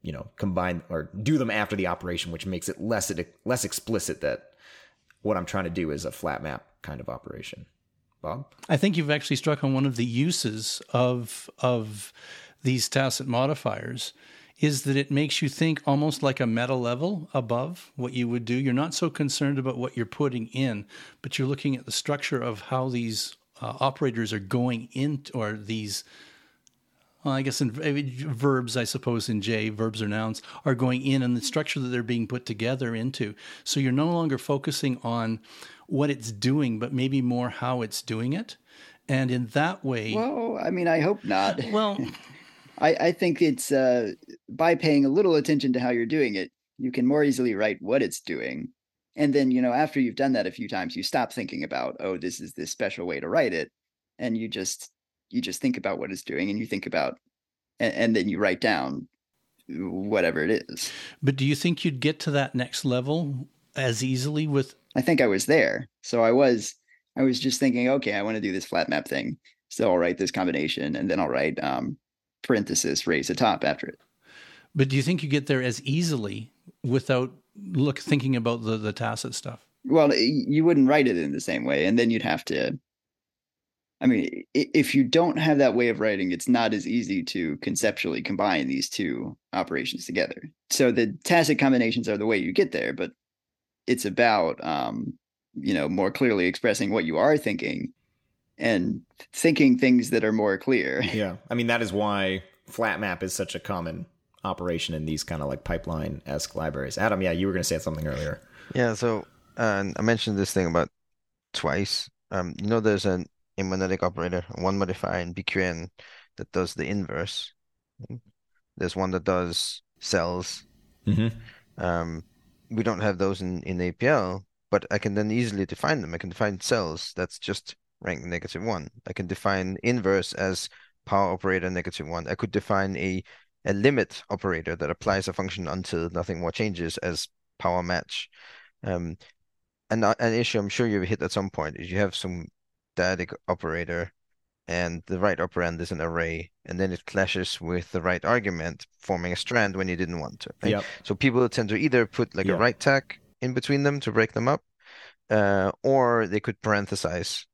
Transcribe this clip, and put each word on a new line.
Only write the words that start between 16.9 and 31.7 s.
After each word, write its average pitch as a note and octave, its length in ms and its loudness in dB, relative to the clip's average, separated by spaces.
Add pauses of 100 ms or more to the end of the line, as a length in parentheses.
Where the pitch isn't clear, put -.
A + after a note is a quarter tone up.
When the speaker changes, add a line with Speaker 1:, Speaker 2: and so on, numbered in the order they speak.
Speaker 2:
above B2+ 640 -2
what B2 160 -6
you A#2+ 160 0
would A#2+ 160 -2
do. A#2+ 80 0
You're C3 200 2
not D3 200 0
so E3+ 160 0
concerned C#3+ 500 0
about B2+ 180 -2
what B2 200 -4
you're A2+ 80 0
putting B2 420 -2
in, A#2+ 380 -2 (360)
but - 160 -6
you're C3+ 120 0
looking C#3 260 -2
at A#2+ 100 -12
the A2 60 -8
structure C#3 500 -4
of A2+ 200 -4
how C3 260 -2
these, A#2 480 -4 (260)
uh, A#2 200 -6
operators B2 500 0
are G#2+ 80 -4
going A#2+ 540 -2
in, C#3 300 -2 (100)
or A2 200 -4
these, G#2+ 520 -6 (1200)
well, C#3 80 0
I C3+ 80 0
guess C3 200 -2
in, A#2+ 220 0
I D3+ 80 0
mean, C#3 260 -2
verbs, B2+ 600 0
I A#2+ 80 0
suppose, A#2 440 -2
in G#2+ 120 0
J, A2 280 -2
verbs G#2+ 320 -2
or G#2 60 -2
nouns, A2 340 -2 (240)
are C3+ 100 4
going B2+ 260 0
in C3+ 220 2
and B2 120 2
the A2+ 60 -2
structure - 400 -4